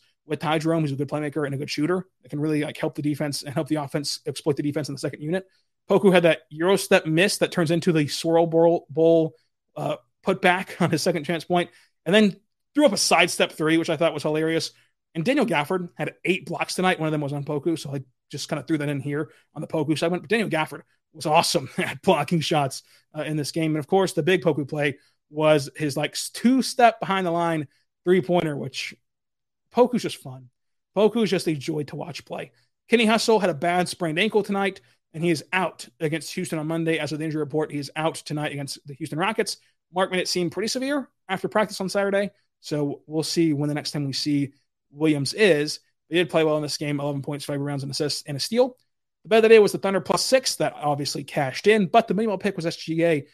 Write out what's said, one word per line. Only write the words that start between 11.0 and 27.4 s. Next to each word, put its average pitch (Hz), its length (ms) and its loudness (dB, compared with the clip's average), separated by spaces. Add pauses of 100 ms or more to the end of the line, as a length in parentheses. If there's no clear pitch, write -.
second 165 240 -2
chance 165 180 -4
point, 175 260 0 (360)
and 180 100 4
then 214 200 6 (380)
threw 294 120 4
up 208 80 4
a 190 40 -4
sidestep 175 540 2
three, 160 260 0
which 165 120 -2
I 156 80 -2
thought 160 160 2
was 147 100 -6
hilarious. 160 480 -2 (420)
And 165 100 -4
Daniel 262 220 2
Gafford 170 500 -2
had - 200 -6 (100)
eight 175 200 0
blocks 160 300 -4
tonight. 185 240 2
One 156 80 -2
of 156 40 -2
them 151 100 -2
was 139 100 -4
on 143 140 -6
Poku, 151 320 -2
so 139 160 -10
I 139 100 -6 (280)
just - 180 -10
kinda 147 140 -4
threw 156 160 -2
that 143 100 -4
in 143 100 -4
here 147 300 -6 (240)
on 151 80 -12
the 151 60 -10
Poku 156 300 -2
segment. 175 260 -2
But 139 60 -12
Daniel 208 200 0
Gafford 156 320 -4 (320)
was 156 140 -10
awesome 156 460 2
<laughs> - 40 -16
at 147 240 -4
blocking 165 380 2
shots, 143 420 -2 (340)
uh, 156 60 -6
in 151 160 -4
this 139 140 -4
game. 160 240 -2
And, 156 40 -2
of 139 80 -8
course, 190 260 2
the 160 100 0
big 180 180 2
Poku 147 260 0
play 147 300 -2 (320)
was 151 460 4
his, 151 200 -4
like, 151 160 -2
s-, - 200 -8
two-step 240 680 4
behind 190 280 -2
the 165 40 0
line 165 360 0 (360)